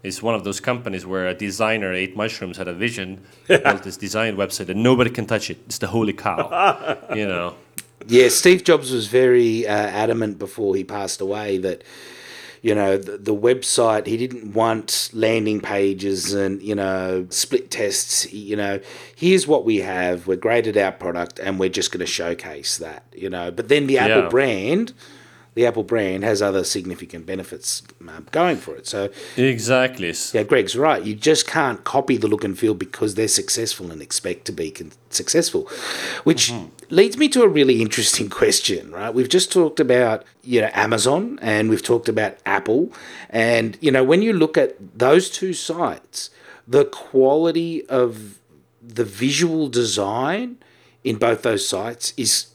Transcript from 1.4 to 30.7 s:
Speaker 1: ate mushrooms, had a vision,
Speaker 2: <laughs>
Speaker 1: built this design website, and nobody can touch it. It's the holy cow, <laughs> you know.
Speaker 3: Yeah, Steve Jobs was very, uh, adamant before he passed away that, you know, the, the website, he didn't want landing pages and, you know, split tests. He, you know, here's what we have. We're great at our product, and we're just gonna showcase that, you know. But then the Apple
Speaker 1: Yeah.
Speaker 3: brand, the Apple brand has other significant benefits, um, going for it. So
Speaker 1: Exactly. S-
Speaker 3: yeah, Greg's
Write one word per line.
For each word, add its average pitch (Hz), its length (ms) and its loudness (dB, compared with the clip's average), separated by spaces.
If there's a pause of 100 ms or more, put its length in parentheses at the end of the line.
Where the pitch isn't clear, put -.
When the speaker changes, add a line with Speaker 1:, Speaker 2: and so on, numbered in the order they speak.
Speaker 1:
ate 92 240 -4
mushrooms, 104 420 -6
had 92 100 -8
a 90 60 -8
vision, 95 480 -6 (140)
Speaker 2:
<laughs> - 120 -20
Speaker 1:
built 143 360 2
this 95 140 -12
design 107 400 -2
website, 95 320 -4
and 95 140 -2
nobody 123 260 4
can 120 160 -6
touch 107 240 -4
it. 85 160 -10
It's - 140 -10
the 101 80 -4
holy 107 260 0
cow, 151 920 -2
<laughs> - 100 -8
you 107 120 -2
know. 87 280 -4 (520)
Speaker 3:
Yeah, 120 220 8
Steve 180 340 4
Jobs 139 280 2
was 113 160 -2
very, 120 600 4
uh, 104 60 -2
adamant 104 680 0
before 98 360 -2
he 95 80 -2
passed 98 360 -8
away 101 380 -2
that, 92 260 -4 (760)
you 110 140 2
know, 98 220 2
the, 101 200 -6
the 104 180 -2
website, 113 680 2
he 107 120 -2
didn't 117 360 -6
want 110 600 0
landing 110 480 2
pages 98 720 0
and, 98 280 -2
you 104 140 -4
know, 92 540 -2
split - 420 -2
tests. - 520 -2
He, 95 140 -10
you 104 180 -6
know, 98 240 -2 (360)
here's 180 320 4
what 139 180 4
we 110 120 4
have. 90 500 -2
We're 92 100 2
great 113 300 2
at 104 100 0
our 95 140 2
product, 87 480 -6
and 95 200 -4
we're 95 100 2
just 92 220 -4
gonna 90 140 -4
showcase 82 720 -6
that, 80 260 -12 (100)
you 92 160 -8
know. 87 220 -6
But 107 160 -8
then 143 200 4
the 135 100 2
Apple 110 260 4
Speaker 1:
Yeah. 85 60 -2
Speaker 3:
brand, 131 640 0 (640)
the 117 100 4
Apple 113 160 0
brand 98 420 -2
has 104 160 2
other 98 240 2
significant 87 640 -8
benefits, 90 560 -8 (260)
um, 80 240 -18
going 165 260 2
for - 180 -12
it. - 100 -18
So 101 240 -4 (280)
Speaker 1:
Exactly. 127 720 2
S- - 260 -6
Speaker 3:
yeah, 110 80 2
Greg's 113 320 2